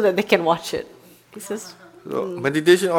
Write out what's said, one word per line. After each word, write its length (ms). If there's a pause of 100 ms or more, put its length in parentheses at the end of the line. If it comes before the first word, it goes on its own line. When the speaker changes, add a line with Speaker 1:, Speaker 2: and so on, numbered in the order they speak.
Speaker 1:
that 120
they 160
can 180
watch 160 (120)
it. 60 (500)
He 140
says, 120 (500)
Speaker 2:
So, 120
Speaker 1:
mm. 240
Speaker 2:
meditation 520